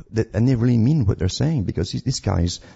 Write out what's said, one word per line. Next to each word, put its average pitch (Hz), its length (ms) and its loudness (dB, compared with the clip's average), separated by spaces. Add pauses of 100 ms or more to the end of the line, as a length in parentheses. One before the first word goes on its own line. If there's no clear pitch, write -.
that, - 260 -4
and 120 140 2
they 131 60 4
really 120 240 2
mean 127 260 2
what 101 120 0
they're 90 120 0
saying, 139 340 -2
because - 280 -4
these, 127 100 -6
these - 180 -4
guys 87 400 -2 (160)